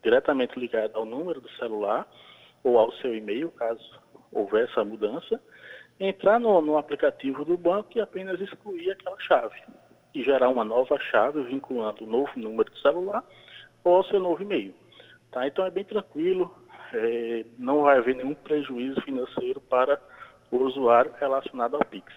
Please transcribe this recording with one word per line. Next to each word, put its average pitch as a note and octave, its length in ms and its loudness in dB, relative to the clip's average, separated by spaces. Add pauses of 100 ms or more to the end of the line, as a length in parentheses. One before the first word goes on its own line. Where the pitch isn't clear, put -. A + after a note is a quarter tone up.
diretamente B2+ 560 2
ligada A2+ 400 -4
ao A2 80 -4
número C3+ 360 -8
do - 160 -20
celular A2 500 -4 (560)
ou A#2+ 160 6
ao A2 140 4
seu B2 200 -6
e-mail, A2 380 -6
caso - 480 -8 (320)
houver G#2+ 380 0
essa G#2+ 160 -2
mudança, A2 560 -6 (580)
entrar G3 400 2
no, G#3 220 4
no D3+ 160 2
aplicativo C#3+ 680 -2
do F3 140 0
banco F3+ 400 0
e A3 40 0
apenas F#3+ 380 -8
excluir F#3+ 520 -8
aquela F#3+ 280 -12
chave A#2+ 420 0 (520)
e C3 100 -6
gerar C3 260 4
uma B2 140 0
nova B2 340 0 (140)
chave C3+ 320 2
vinculando A#2+ 640 -6
o - 20 -14
novo B2 300 -2
número A2 340 -2
de - 100 -20
celular F#3 420 0 (600)
ou F3 120 6
ao F#3+ 80 6
seu G3 160 0
novo F3 240 -2
e-mail. C3+ 320 -4 (560)
Tá? B2+ 160 -4
Então F#3 180 -2
é F#3 60 -4
bem G3 140 -6
tranquilo, F#3 680 -2 (400)
é, A#2 520 -2 (120)
não C3+ 260 2
vai C#3+ 140 8
haver B2+ 180 2
nenhum C3 200 -6
prejuízo C3+ 680 -4
financeiro B2+ 600 -6
para B2+ 380 2 (520)
o B2 60 0
usuário C3 600 4
relacionado C3+ 580 -2
ao D3 100 2
Pix. - 320 -18